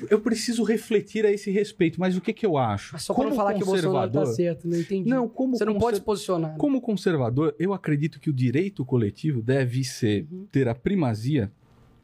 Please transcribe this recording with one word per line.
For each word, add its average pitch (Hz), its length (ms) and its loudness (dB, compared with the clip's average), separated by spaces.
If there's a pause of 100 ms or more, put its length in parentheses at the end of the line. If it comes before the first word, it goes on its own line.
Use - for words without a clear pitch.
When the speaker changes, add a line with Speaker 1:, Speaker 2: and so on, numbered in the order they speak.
Speaker 1:
eu 214 120 6
preciso 226 420 0
refletir 208 600 0
a 208 60 6
esse 202 200 -2
respeito, 190 480 0
mas 185 160 0
o 185 60 -2
que 226 120 -4
que - 120 -4
eu 170 120 2
acho? 110 380 -2
Speaker 2:
Ah, 160 40 -12
só - 140 -4
pra 247 100 2
não 285 80 0
Speaker 1:
Como 277 100 0
Speaker 2:
falar 202 120 2
que 196 100 0
o - 20 -2
Bolsonaro 156 460 0
tá 135 80 2
Speaker 1:
conservador 117 160 0
Speaker 2:
certo, 170 320 -2
não 170 120 0
entendi. 190 300 -2
Speaker 1:
Não, 254 180 0
como 262 300 -2
Speaker 2:
Você 214 80 0
não 214 80 0
pode 202 100 2
Speaker 1:
conser-, 233 160 2
Speaker 2:
se - 60 -12
posicionar, 180 460 -2
né? 156 60 -12
Speaker 1:
como 277 240 2
conservador, 151 800 0
eu 190 140 0
acredito 151 460 -2
que - 100 -4
o 151 40 0
direito 135 520 0
coletivo 123 560 0
deve 127 420 0
ser, 107 480 0
Speaker 2:
Uhum. 185 200 -12
Speaker 1:
ter 135 160 2
a 113 80 0
primazia 131 760 0 (520)